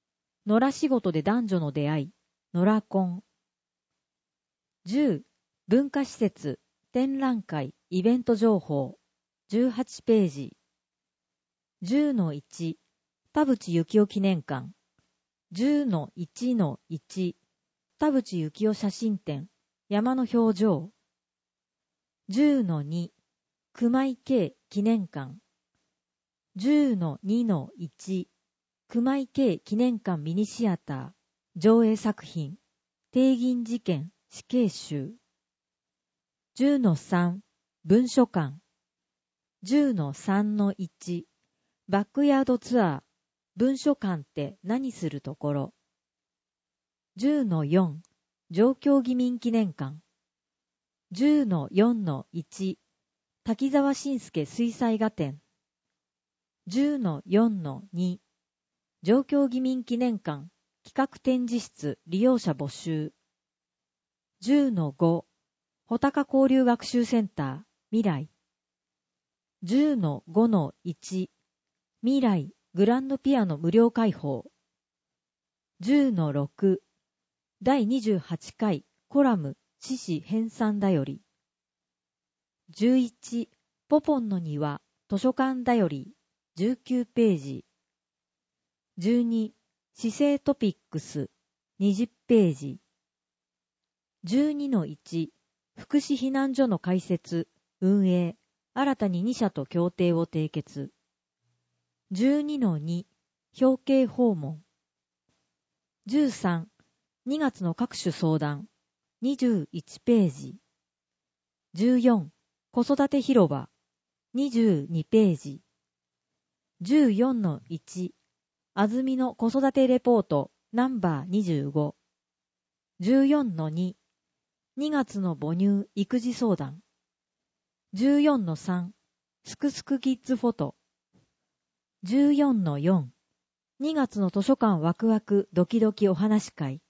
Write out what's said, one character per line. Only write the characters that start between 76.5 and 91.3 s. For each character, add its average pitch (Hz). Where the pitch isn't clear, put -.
第 247
二 254
十 208
八 -
回。 202
コ 285
ラ 240
ム。 139
獅 262
子 165
編 220
纂 214
だ 196
よ 147
り。 135
十 240
一。 233
ポ 294
ポ 294
ン 226
の 190
庭。 147
図 202
書 254
館 262
だ 247
よ 208
り。 147
十 220
九 247
ペ 220
ー -
ジ。 135
十 233
二。 226
市 -
政 285
ト 277
ピ 220
ッ 180
ク 156
ス。 -